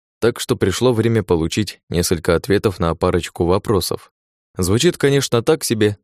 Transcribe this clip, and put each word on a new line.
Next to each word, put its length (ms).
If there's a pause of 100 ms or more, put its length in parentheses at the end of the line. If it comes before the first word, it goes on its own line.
(200)
так 200
что 180
пришло 340
время 320
получить 560 (100)
несколько 460
ответов 440
на 140
парочку 520
вопросов. 640 (460)
Звучит, 400
конечно, 440
так 220
себе, 400